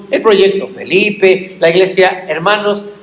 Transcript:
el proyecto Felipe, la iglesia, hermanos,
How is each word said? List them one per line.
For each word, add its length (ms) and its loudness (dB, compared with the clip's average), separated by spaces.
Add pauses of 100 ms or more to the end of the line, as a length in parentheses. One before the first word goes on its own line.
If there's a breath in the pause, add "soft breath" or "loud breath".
(100)
el 120 -2
proyecto 440 2
Felipe, 920 0
la 80 4
iglesia, 580 2
hermanos, 600 -2 (160 loud breath)